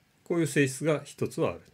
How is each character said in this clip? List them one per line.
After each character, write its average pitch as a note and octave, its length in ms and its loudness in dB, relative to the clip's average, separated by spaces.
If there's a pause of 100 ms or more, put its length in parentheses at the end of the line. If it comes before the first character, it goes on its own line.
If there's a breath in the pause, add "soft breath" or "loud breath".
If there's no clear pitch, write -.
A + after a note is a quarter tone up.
(240)
こ F3+ 120 -2
う E3+ 40 2
い E3 40 4
う D3+ 40 0
性 C#3+ 200 4
質 C3 160 -6
が D3 200 0
一 - 240 -6
つ - 140 -4
は A#2 100 0
あ - 20 -4
る。 E2+ 80 -14 (120)